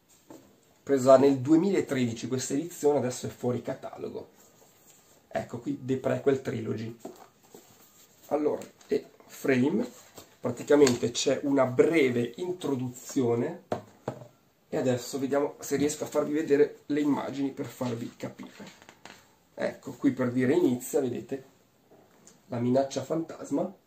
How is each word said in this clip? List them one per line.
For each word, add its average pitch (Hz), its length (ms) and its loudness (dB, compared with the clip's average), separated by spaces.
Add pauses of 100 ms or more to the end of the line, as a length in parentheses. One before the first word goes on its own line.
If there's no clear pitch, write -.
(840)
Presa 135 320 8
nel 139 220 6
duemilatredici 139 880 2
questa 127 260 -4
edizione, 147 440 0
adesso 123 280 -4
è 113 40 -6
fuori 120 300 -4
catalogo. - 680 -10 (1000)
Ecco - 320 -8
qui 139 260 -6
The 131 120 -2
Prequel 131 440 0
Trilogy. 113 560 -8 (1300)
Allora, 147 360 -2 (240)
e - 240 -4 (160)
frame, 143 640 0 (480)
praticamente 135 720 4
c'è - 320 0
una 139 220 4
breve 127 720 4
introduzione 127 1300 -2 (1040)
e 170 60 -4
adesso 127 420 -2
vediamo 139 420 -2
se - 160 -4
riesco 143 280 0
a - 40 -8
farvi 147 260 -2
vedere 147 520 2
le 147 140 0
immagini 139 520 -2
per 135 120 -8
farvi 120 520 -8
capire. - 500 -14 (880)
Ecco, - 380 -8
qui 135 200 0
per 127 180 -2
dire 127 220 2
inizia, 147 480 2
vedete, 127 440 -6 (1040)
la 120 100 -8
minaccia 127 440 0
fantasma 160 720 -6 (120)